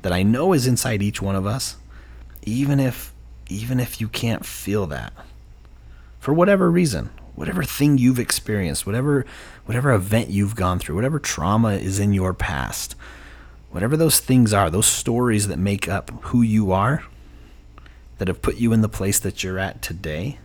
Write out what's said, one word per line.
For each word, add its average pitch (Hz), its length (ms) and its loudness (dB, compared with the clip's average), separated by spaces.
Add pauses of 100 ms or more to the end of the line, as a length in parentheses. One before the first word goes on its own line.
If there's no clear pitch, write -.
that 92 120 -2
I 90 100 2
know 135 320 4
is 123 120 2
inside 120 360 0
each 104 180 -2
one 98 160 -2
of 95 100 -2
us, - 300 -4 (680)
even 139 360 2
if, 127 320 -2 (380)
even 117 280 -4
if - 220 -4
you 107 80 -4
can't - 380 -4
feel 98 400 -4
that, 64 260 -8 (1040)
for - 140 -2
whatever 180 380 4
reason, 147 400 0 (240)
whatever 175 280 -6
thing 143 360 4
you've 123 200 4
experienced, 98 680 -2
whatever, 127 400 0 (400)
whatever 123 280 0
event 104 360 2
you've 101 280 0
gone 90 220 0
through, - 180 -6
whatever 139 220 0
trauma 104 560 2
is 95 240 -2
in 101 140 4
your 92 220 2
past, - 600 -4 (760)
whatever 113 260 0
those 160 220 4
things 123 340 4
are, 98 180 4
those 92 160 2
stories 117 600 0
that 85 100 -4
make 98 300 0
up 98 220 -4 (140)
who 120 180 2
you 107 300 4
are, 107 320 2 (1120)
that 90 100 -2
have 90 140 -4
put - 140 -2
you 117 160 2
in 110 80 4
the 107 80 2
place 98 320 -2
that - 240 -6
you're 92 140 -6
at 95 220 -6
today 85 640 -8